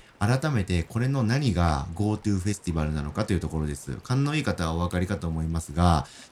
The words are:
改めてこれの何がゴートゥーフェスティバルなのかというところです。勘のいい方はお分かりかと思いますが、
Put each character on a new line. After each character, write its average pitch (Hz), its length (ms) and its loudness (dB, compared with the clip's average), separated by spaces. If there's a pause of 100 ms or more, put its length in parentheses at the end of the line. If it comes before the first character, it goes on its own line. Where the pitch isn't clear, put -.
(180)
改 135 320 2
め 110 140 2
て 87 180 2
こ - 160 -6
れ 120 80 0
の 135 160 0
何 120 320 2
が 80 400 2
ゴ 104 200 0
ー - 20 0
ト 104 140 -2
ゥ 101 60 4
ー 92 40 0
フ 95 100 0
ェ 101 40 0
ス - 60 -8
テ 85 120 -2
ィ - 20 -2
バ 78 100 0
ル 76 80 0
な 76 100 -2
の 73 100 -6
か 98 120 -2
と 107 80 0
い 92 40 4
う 82 40 0
と 80 80 -2
こ 80 120 -4
ろ 76 60 0
で 73 100 -4
す。 - 160 -8 (100)
勘 135 220 0
の 147 100 -2
い 156 60 0
い - 20 0
方 98 220 -2
は 80 100 -2
お 82 40 -2
分 87 100 0
か 90 100 -2
り 90 80 0
か 98 100 -2
と 85 120 -4
思 80 160 -2
い 80 40 -2
ま 82 120 -2
す - 120 -8
が、 82 340 4 (260)